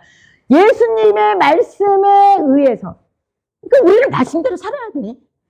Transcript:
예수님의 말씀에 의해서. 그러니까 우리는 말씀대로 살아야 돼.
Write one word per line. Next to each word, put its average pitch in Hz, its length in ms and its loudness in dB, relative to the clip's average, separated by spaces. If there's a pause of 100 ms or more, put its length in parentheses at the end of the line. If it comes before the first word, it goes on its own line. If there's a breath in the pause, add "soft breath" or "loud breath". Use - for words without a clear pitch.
(500 soft breath)
예수님의 427 880 2
말씀에 403 1040 0
의해서. 262 560 -2 (720)
그러니까 494 220 2
우리는 480 200 2
말씀대로 339 460 -6
살아야 453 380 -12
돼. 233 200 -12 (360)